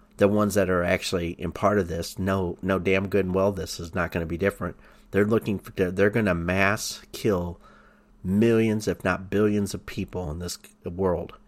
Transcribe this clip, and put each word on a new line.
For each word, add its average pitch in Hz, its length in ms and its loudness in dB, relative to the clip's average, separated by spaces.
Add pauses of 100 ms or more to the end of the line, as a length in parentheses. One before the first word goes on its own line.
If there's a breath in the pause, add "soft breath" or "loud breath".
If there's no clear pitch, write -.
(180 soft breath)
The 101 100 6
ones 104 280 2
that 98 140 4
are 90 140 2
actually 87 480 0
in 87 220 -8
part 104 260 2
of 87 80 0
this 85 320 -6
know, 95 420 0
know 95 160 0
damn 95 300 0
good 95 180 2
and 90 80 -2
well 98 200 2
this 87 260 -8
is 82 160 -10
not 87 160 -2
gonna 85 140 -2
be 82 120 -4
different. 92 380 -2 (360 soft breath)
They're 101 140 4
looking 107 340 0
for, - 120 -16
they're, 90 200 0
they're 98 180 4
gonna 104 260 2
mass 95 640 0 (120)
kill 87 480 -2 (600 soft breath)
millions, 110 640 2
if 90 160 -2
not 95 280 -2
billions, 104 440 2
of - 120 -10
people 90 440 -8
in 80 100 -8
this 87 180 -8 (260)
world 87 540 -2 (100)